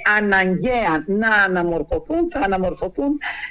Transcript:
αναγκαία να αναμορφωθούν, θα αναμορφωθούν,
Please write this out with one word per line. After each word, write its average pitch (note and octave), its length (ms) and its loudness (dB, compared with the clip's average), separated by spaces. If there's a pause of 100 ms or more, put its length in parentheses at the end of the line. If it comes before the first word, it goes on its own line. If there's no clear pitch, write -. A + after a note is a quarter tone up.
(180)
αναγκαία F#3+ 920 2
να G#3 220 0
αναμορφωθούν, G3 1000 0
θα C#4+ 100 -6
αναμορφωθούν, F#3+ 800 -2 (340)